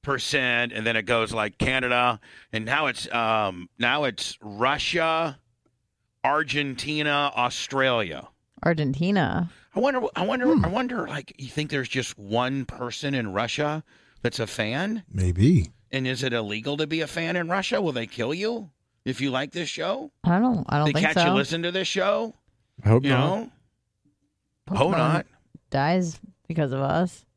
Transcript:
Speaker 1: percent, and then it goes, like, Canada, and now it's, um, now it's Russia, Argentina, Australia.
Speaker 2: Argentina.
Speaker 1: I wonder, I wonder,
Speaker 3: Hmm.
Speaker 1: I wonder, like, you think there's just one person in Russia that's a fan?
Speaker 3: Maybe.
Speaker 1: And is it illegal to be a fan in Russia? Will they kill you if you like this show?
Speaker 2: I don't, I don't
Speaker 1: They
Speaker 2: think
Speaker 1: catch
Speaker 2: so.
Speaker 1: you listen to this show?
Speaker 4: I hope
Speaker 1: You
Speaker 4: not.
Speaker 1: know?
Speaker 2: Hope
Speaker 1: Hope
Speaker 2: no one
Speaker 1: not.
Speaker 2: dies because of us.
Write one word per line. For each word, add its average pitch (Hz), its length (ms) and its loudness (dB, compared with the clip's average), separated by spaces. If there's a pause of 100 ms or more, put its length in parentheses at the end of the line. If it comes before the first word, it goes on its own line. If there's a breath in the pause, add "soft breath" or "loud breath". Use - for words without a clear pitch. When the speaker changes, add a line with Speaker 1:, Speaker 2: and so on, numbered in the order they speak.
Speaker 1:
percent, 123 720 0
and 110 140 -4
then 113 100 2
it 110 80 -2
goes, 113 280 2
like, 107 240 -2
Canada, 123 640 2 (320 loud breath)
and 110 140 -4
now 143 220 0
it's, - 260 -6
um, 107 640 0
now 127 280 2
it's - 360 -6
Russia, 151 960 0 (840)
Argentina, 143 1120 0
Australia. 120 920 0 (360)
Speaker 2:
Argentina. 165 880 0 (260 soft breath)
Speaker 1:
I - 40 0
wonder, 262 220 2 (140)
I 180 100 -2
wonder, 247 280 0
Speaker 3:
Hmm. 214 120 4
Speaker 1:
I - 20 0
wonder, 240 400 -2
like, - 300 -10
you 135 100 -12
think 151 240 -6
there's 135 180 -2
just - 280 -4
one 120 480 -2
person 127 500 -6
in 110 180 -2
Russia 147 500 -2 (380 soft breath)
that's 120 180 -2
a 110 80 -2
fan? 165 640 -4
Speaker 3:
Maybe. 95 600 4 (200)
Speaker 1:
And 131 160 -2
is 127 160 -2
it 127 100 0
illegal 113 440 -2
to 156 100 0
be 160 140 -2
a 147 60 -2
fan 165 280 -2
in 175 140 -2
Russia? 190 320 0
Will 170 100 0
they 120 140 -2
kill 120 280 -4
you 208 360 -4 (360)
if 127 140 -4
you 135 120 0
like 131 200 -2
this 170 180 -6
show? 214 420 -4 (120)
Speaker 2:
I 175 160 4
don't, 233 300 2
I - 80 2
don't 151 100 4
Speaker 1:
They 143 60 2
Speaker 2:
think 160 140 2
Speaker 1:
catch 156 80 2
Speaker 2:
so. 175 100 6
Speaker 1:
you 175 80 4
listen 156 300 0
to 175 80 -2
this 185 160 -2
show? 208 480 0 (500)
Speaker 4:
I 104 40 4
hope 120 140 6
Speaker 1:
You 139 80 2
Speaker 4:
not. 131 80 4
Speaker 1:
know? 185 320 -2 (1200)
Speaker 2:
Hope 180 80 -2
Speaker 1:
Hope 147 140 6
Speaker 2:
no 170 80 2
one 147 140 4
Speaker 1:
not. 170 120 0 (440)
Speaker 2:
dies 165 500 0 (280)
because 156 240 0
of 135 100 -2
us. 160 440 0 (120)